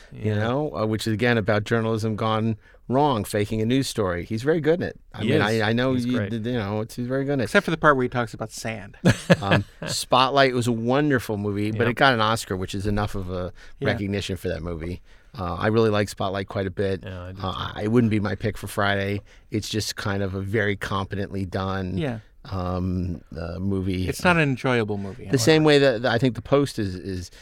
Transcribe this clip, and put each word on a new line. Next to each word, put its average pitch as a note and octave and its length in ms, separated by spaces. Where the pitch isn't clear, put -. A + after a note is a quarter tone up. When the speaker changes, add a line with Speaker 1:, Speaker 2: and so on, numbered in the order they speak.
Speaker 1:
you G#2+ 200
Speaker 2:
Yeah. G#2 80
Speaker 1:
know, B2+ 360
uh, G#2+ 120
which A2 180
is, A2 80
again, A#2+ 240
about G#2 280
journalism A2+ 500
gone A2 420
wrong, C3 340
faking A2 380
a A2 40
news B2+ 220
story. F2+ 380
He's A2 160
very D#3 180
good D#3 220
in G2 60
it. - 120
I - 80
Speaker 2:
He G#2+ 80
Speaker 1:
mean, C#3 120
Speaker 2:
is. A2 200
Speaker 1:
I, G#2+ 80
I A2+ 40
know B2+ 200
Speaker 2:
He's B2 140
Speaker 1:
you, B2 100
Speaker 2:
great. G2+ 160
Speaker 1:
you A#2 60
know, G#2+ 280
it's, A2+ 140
he's B2 100
very C3+ 200
good C#3+ 80
in C#3 80
it. - 20
Speaker 3:
Except G3 220
for - 60
the D#3+ 60
part D3+ 180
where C3 80
he B2 60
talks A#2+ 240
about A2+ 180
sand. A2 500
Speaker 1:
<laughs> - 400
Um, G2+ 240
Speaker 2:
<laughs> - 120
Speaker 1:
Spotlight C3 680
was A#2+ 100
a B2 60
wonderful A#2+ 680
movie, G#2 320
but A2 120
Speaker 2:
Yep. A#2 80
Speaker 1:
it A#2+ 60
got C#3 200
an A2 60
Oscar, G#2+ 360
which F#2 160
is G2+ 140
enough G#2 260
of F#2 160
a F2+ 240
Speaker 3:
Yeah. B2+ 100
Speaker 1:
recognition G2 460
for F2+ 120
that E2 160
movie. E2+ 380
Uh, F2 160
I G2+ 120
really A2+ 220
like G#2 200
Spotlight G2 380
quite G2+ 200
a F#2 40
bit. G2 320
Speaker 2:
Yeah, F#2 220
I F#2 80
do - 100
Speaker 1:
Uh, F2+ 300
Speaker 2:
too. - 120
Speaker 1:
it - 60
wouldn't A#2 200
be A2 80
my G2 160
pick G#2 220
for G2 100
Friday. G2+ 540
It's G#2+ 180
just - 260
kind G2+ 280
of F#2 100
a G2 80
very G2+ 340
competently G2 680
done, F#2+ 520
Speaker 3:
Yeah. A#2+ 220
Speaker 1:
um, F2+ 720
uh, E2+ 220
movie. F#2+ 480
Speaker 3:
It's - 160
not F3 140
an D#3+ 60
enjoyable A#2+ 540
movie. G2 320
Speaker 1:
The C3+ 80
same D#3 260
way D3 160
that, C3 240
that B2 80
I A#2 60
think B2 180
The A#2 60
Post C#3 380
is, F#2+ 160
is F2+ 360